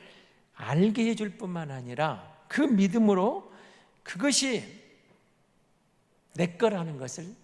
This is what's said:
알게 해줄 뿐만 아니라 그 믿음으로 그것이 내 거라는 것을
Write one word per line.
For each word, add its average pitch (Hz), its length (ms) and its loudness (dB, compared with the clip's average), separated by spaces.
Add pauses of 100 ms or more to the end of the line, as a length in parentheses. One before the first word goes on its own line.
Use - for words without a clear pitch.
(540)
알게 208 540 2
해줄 214 280 -4
뿐만 170 340 -8
아니라 127 600 -4 (160)
그 - 120 -2
믿음으로 214 920 4 (500)
그것이 254 600 0 (1700)
내 175 220 -2
거라는 170 420 0
것을 165 460 -12